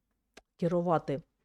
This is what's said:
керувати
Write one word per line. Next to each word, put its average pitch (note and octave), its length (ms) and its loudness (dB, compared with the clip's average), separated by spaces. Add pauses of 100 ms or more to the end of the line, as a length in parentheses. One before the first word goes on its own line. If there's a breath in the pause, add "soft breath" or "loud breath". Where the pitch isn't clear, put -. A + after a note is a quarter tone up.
(560)
керувати E3+ 640 0 (220)